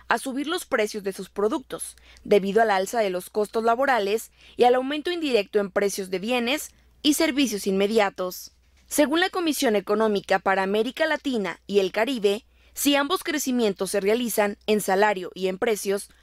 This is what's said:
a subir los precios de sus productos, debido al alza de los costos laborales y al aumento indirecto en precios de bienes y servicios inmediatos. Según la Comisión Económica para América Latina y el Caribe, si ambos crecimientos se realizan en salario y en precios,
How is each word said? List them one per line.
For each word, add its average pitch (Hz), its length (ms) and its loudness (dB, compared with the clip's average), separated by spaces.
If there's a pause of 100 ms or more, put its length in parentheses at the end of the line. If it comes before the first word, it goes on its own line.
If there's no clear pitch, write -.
a 233 100 0
subir 269 260 -6
los 339 200 -6
precios 214 380 -2
de 196 80 -4
sus 190 180 -12
productos, 220 680 -4 (260)
debido 196 380 2
al 226 80 4
alza 196 300 0
de 202 100 0
los 180 220 -6
costos 214 320 -2
laborales 233 680 0 (260)
y 233 80 6
al 247 100 6
aumento 285 360 -4
indirecto 247 480 0
en 202 120 -2
precios 202 400 -2
de 185 80 -4
bienes 247 500 -2 (320)
y 294 140 4
servicios 262 500 0
inmediatos. 196 880 0 (340)
Según 302 360 2
la 381 100 0
Comisión 285 440 0
Económica 202 600 0
para 190 240 2
América 220 460 0
Latina 247 580 -2
y 202 140 2
el 190 120 0
Caribe, 208 540 0 (300)
si 277 200 2
ambos 285 300 0
crecimientos 247 680 -2
se 202 80 0
realizan 208 680 0
en 214 140 2
salario 190 540 0
y 185 160 -4
en 185 80 -4
precios, 202 520 -2 (140)